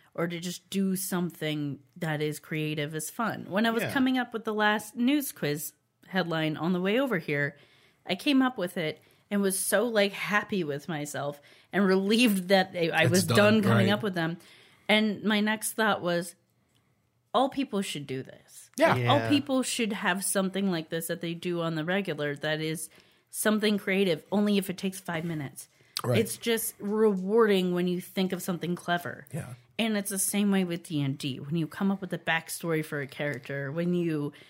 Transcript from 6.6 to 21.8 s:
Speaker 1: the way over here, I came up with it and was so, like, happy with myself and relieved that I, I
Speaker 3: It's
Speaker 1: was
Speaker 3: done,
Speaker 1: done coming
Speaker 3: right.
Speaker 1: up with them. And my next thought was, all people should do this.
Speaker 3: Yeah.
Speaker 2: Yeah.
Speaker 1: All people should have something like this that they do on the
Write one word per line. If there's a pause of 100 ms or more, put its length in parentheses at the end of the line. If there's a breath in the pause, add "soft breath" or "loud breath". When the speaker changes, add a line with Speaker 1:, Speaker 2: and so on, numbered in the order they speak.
Speaker 1:
the
way
over
here, (500 soft breath)
I
came
up
with
it (300 soft breath)
and
was
so,
like,
happy
with
myself (320 soft breath)
and
relieved
that
I,
I
Speaker 3:
It's
Speaker 1:
was
Speaker 3:
done,
Speaker 1:
done
coming
Speaker 3:
right.
Speaker 1:
up
with
them. (500 loud breath)
And
my
next
thought
was, (1000)
all
people
should
do
this.
Speaker 3:
Yeah.
Speaker 2:
Yeah.
Speaker 1:
All
people
should
have
something
like
this
that
they
do
on
the